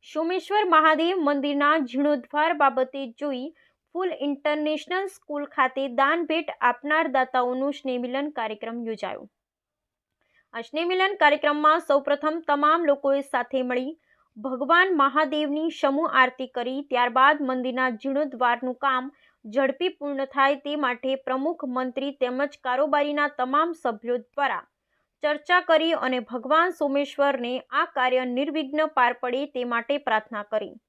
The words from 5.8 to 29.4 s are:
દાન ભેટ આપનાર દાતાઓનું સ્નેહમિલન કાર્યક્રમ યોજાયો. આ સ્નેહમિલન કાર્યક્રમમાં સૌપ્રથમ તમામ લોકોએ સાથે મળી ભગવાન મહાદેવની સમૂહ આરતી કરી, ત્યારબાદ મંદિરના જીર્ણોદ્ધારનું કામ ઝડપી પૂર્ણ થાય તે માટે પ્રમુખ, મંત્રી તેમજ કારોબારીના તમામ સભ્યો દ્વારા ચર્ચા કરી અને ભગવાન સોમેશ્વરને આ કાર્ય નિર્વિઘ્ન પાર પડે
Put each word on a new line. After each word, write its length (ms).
દાન 360
ભેટ 200
આપનાર 480
દાતાઓનું 640
સ્નેહમિલન 580
કાર્યક્રમ 560
યોજાયો. 420
આ 80
સ્નેહમિલન 600
કાર્યક્રમમાં 600
સૌપ્રથમ 680
તમામ 360
લોકોએ 360
સાથે 420
મળી 360
ભગવાન 600
મહાદેવની 760
સમૂહ 320
આરતી 340
કરી, 360
ત્યારબાદ 580
મંદિરના 500
જીર્ણોદ્ધારનું 840
કામ 380
ઝડપી 420
પૂર્ણ 360
થાય 300
તે 220
માટે 380
પ્રમુખ, 500
મંત્રી 460
તેમજ 380
કારોબારીના 640
તમામ 440
સભ્યો 440
દ્વારા 500
ચર્ચા 380
કરી 320
અને 280
ભગવાન 500
સોમેશ્વરને 880
આ 260
કાર્ય 400
નિર્વિઘ્ન 600
પાર 260
પડે 340